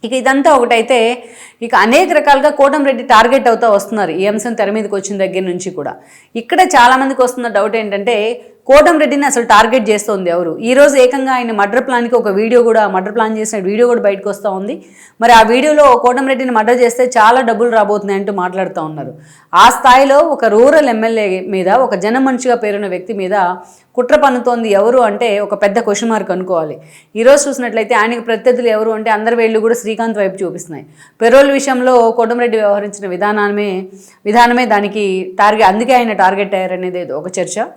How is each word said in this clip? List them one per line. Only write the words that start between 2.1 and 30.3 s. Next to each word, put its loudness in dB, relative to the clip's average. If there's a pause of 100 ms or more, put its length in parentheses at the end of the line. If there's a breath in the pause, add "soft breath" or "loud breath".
రకాలుగా 2
కోటంరెడ్డి 0
టార్గెట్ 4
అవుతా 2
వస్తున్నారు -2
ఈ -2
అంశం -4
తెర -2
మీదకి -6
వచ్చిన -8
దగ్గర -2
నుంచి -6
కూడా. -10 (400 soft breath)
ఇక్కడ -2
చాలా 4
మందికి -2
వస్తున్న -2
డౌట్ -2
ఏంటంటే, -4 (220 loud breath)
కోటంరెడ్డిని 4
అసలు 0
టార్గెట్ 2
చేస్తోంది -2
ఎవరు? -2
ఈ -2
రోజు 4
ఏకంగా 2
ఆయన -4
మర్డర్ -2
ప్లాన్‌కి -2
ఒక 0
వీడియో 2
కూడా, 2
మర్డర్ -4
ప్లాన్ -2
చేసిన -6
వీడియో 0
కూడా 0
బయటకు -2
వస్తా -6
ఉంది. -8 (360 loud breath)
మరి 4
ఆ 8
వీడియోలో 4
కోటంరెడ్డిని -2
మర్డర్ 2
చేస్తే 2
చాలా 4
డబ్బులు 0
రాబోతున్నాయి 0
అంటూ -6
మాట్లాడుతూ -6
ఉన్నారు. -12 (400 soft breath)
ఆ 6
స్థాయిలో 4
ఒక 0
రూరల్ 4
ఎమ్మెల్యే -2
మీద, -2
ఒక 2
జన -2
మనిషిగా 0
పేరున్న -6
వ్యక్తి -8
మీద -6 (640 loud breath)
కుట్ర 0
పన్నుతోంది 0
ఎవరు 2
అంటే, 0
ఒక -4
పెద్ద 0
క్వశ్చన్ -4
మార్క్ -2
అనుకోవాలి. -4 (380 soft breath)
ఈ -4
రోజు 4
చూసినట్లయితే, -4
ఆయనకి -2
ప్రత్యర్థులు -2
ఎవరు 0
అంటే, -4
అందరి 0
వేళ్ళు 0
కూడా 0
శ్రీకాంత్ -6
వైపు -4